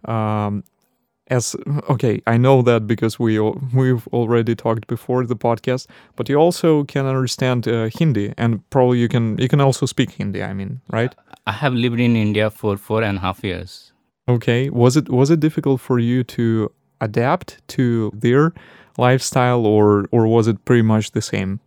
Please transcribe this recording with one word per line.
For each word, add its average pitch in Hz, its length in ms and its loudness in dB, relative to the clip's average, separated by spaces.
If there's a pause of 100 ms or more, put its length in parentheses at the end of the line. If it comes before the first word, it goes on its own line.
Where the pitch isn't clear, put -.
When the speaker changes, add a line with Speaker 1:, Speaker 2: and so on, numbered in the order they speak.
Speaker 1:
Um, 107 600 -4 (640)
as, 123 260 -2 (360)
okay, 113 360 0
I 117 100 2
know 131 260 6
that 117 240 2
because 110 320 -2
we 110 200 0
al-, 107 220 -2 (140)
we've 127 340 0
already 117 460 0
talked 113 320 -4
before 123 400 -4
the 120 100 -4
podcast, 123 500 -2 (300)
but 120 120 -8
you 139 80 0
also 160 480 2
can 139 220 -4
understand, 127 640 -2
uh, 113 300 -2
Hindi, 110 400 0
and 117 320 -2
probably 123 280 4
you 120 100 2
can, 113 300 -2
you 127 100 0
can 143 120 2
also 135 260 0
speak - 260 -4
Hindi, 98 300 -8
I 98 120 -8
mean, 98 260 -10 (100)
right? 117 240 -4 (320)
Speaker 2:
I 101 60 -2
have 135 220 -2
lived 117 260 0
in 120 160 4
India 107 340 0
for 104 260 -4
four 110 260 -4
and 101 160 -2
a - 20 -6
half 92 240 -6
years. 90 480 -10 (360)
Speaker 1:
Okay, 123 420 0
was 123 260 2
it, 151 140 -2
was 131 200 2
it 165 100 2
difficult 147 400 -2
for 127 180 -2
you 120 260 0
to 113 480 -2 (280)
adapt 117 680 -4
to 117 460 -2
their 127 380 2 (440)
lifestyle, 123 680 2
or, 104 460 4
or 113 160 4
was 113 220 4
it 107 160 -2
pretty 120 180 4
much 110 300 0
the 110 100 -4
same? 98 440 -6